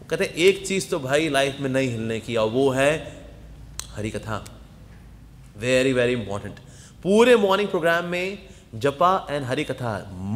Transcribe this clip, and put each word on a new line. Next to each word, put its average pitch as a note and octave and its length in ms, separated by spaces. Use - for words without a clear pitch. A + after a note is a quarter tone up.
वो - 100
कहते E3 140
हैं, - 100
"एक F#3+ 320
चीज़ F#3+ 240
तो F3 80
भाई D3 300
लाइफ C#3 320
में C3+ 100
नहीं C3 180
हिलने A2+ 320
की, A#2 160
और A2 140
वो C3+ 200
है C#3+ 500
हरि G#2+ 200
कथा।" G#2 340
Very, B2+ 320
very B2 200
important। G2+ 440
पूरे A3+ 340
मॉर्निंग G3 320
प्रोग्राम E3+ 360
में F3+ 440
जपा C#3+ 540
and C#3+ 140
हरि C3 220
कथा A2 480